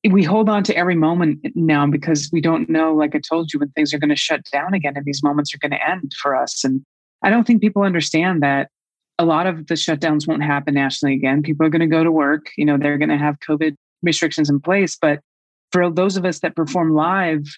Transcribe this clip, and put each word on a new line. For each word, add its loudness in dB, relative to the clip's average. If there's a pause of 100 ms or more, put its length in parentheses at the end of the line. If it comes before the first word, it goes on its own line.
we 6
hold 2
on 2
to -2
every 2
moment 2 (160)
now 2
because -2
we 2
don't 0
know, 2
like 0
I 0
told -2
you, -4
when -2
things -2
are -4
gonna 0
shut -4
down -2
again -2
and -8
these -4
moments 0
are -16
gonna -4
end -4
for 0
us. -4
And 0 (380)
I 2
don't 4
think 4
people 0
understand 0
that 0 (500)
a 0
lot 0
of -6
the -2
shutdowns -2
won't -2
happen -2
nationally 0
again. 0
People 0
are 2
gonna 2
go 2
to 4
work. 0 (100)
You 0
know, 2
they're 0
gonna 0
have -2
covid -2 (280)
restrictions 0
in 2
place. 0
But 0 (520)
for 2
those 0
of -2
us -4
that -4
perform 0
live 0 (140)